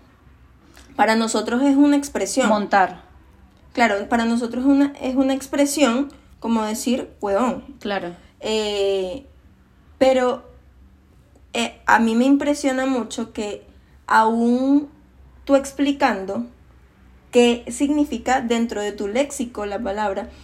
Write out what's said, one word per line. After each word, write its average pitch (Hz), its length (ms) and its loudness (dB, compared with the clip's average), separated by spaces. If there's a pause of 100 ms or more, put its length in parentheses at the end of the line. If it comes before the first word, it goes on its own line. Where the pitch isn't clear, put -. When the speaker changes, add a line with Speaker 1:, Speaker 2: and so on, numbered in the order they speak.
(960)
Speaker 1:
para 214 180 2
nosotros 226 480 -2
es 277 140 4
una 285 200 6
expresión. 247 520 -2
Speaker 2:
Montar. 196 540 2 (720)
Speaker 1:
Claro, 208 360 0
para 233 160 0
nosotros 233 400 -2
es 277 60 4
una, 277 300 4
es 254 140 -4
una 269 200 2
expresión 277 800 0 (280)
como 226 240 0
decir 226 460 -4 (100)
huevón. 202 440 -2 (160)
Speaker 2:
Claro. 185 340 -6 (260)
Speaker 1:
Eh, 196 880 -2 (720)
pero, 254 500 2 (1040)
eh, 233 340 -4
a 208 140 6
mí 226 140 2
me 240 100 4
impresiona 277 640 0
mucho 240 460 -4
que 208 320 -8 (420)
aún 240 840 2 (560)
tú 277 120 2
explicando 240 920 -2 (840)
qué 240 400 4
significa 285 680 0
dentro 233 400 -2
de 208 120 -4
tu 208 160 -8
léxico 240 580 -4
la 202 120 -6
palabra 208 500 -6 (160)